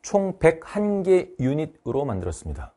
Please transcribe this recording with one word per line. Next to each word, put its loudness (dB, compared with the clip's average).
총 -2
백한 0
개 4
유닛으로 -2
만들었습니다. -6